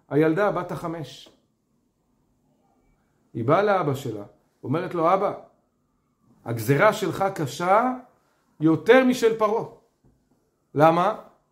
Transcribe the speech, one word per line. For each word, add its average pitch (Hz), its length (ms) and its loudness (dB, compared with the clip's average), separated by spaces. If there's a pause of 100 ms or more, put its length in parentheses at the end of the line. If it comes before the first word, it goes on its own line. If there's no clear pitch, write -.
הילדה 160 420 2
בת 175 200 -6
החמש. 165 580 -12 (2000)
היא 117 120 -6
באה 165 180 2
לאבא 180 300 0
שלה, 107 300 -10 (400)
אומרת 170 320 -6
לו, 170 180 2
"אבא, 196 200 -2 (1120)
הגזרה 139 480 2
שלך 190 320 -4 (100)
קשה 190 580 0 (680)
יותר 160 460 4
משל 233 320 0
פרעה." 214 280 -2 (1080)
למה? 170 460 2 (300)